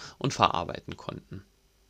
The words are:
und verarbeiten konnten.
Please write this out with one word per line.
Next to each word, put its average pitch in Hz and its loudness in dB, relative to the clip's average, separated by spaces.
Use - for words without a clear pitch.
und - 0
verarbeiten - 2
konnten. - -12